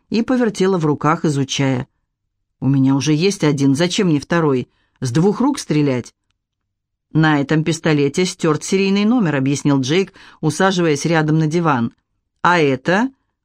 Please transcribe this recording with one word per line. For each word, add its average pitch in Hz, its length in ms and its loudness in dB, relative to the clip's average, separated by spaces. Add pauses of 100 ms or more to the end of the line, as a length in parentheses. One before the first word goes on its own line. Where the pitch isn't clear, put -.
(100)
и 226 120 0
повертела 214 540 0
в 160 80 -2
руках, 151 400 0
изучая. 135 640 -2 (720)
«У 131 80 -2
меня 135 260 2
уже 143 200 0
есть 196 280 0
один, 139 320 2
зачем 175 340 0
мне 143 120 2
второй? 147 480 -2 (320)
С 123 120 -4
двух 196 280 2
рук 262 180 0
стрелять?» 139 540 -2 (1000)
«На 151 280 2
этом 156 240 -2
пистолете 156 600 0
стёрт 156 380 -2
серийный 196 420 0
номер», — 214 300 2
объяснил 139 440 0
Джейк, 170 320 0 (300)
усаживаясь 165 640 0
рядом 156 320 2
на 160 80 2
диван. 147 480 -2 (480)
«А 175 160 2
это?» — 170 520 0 (340)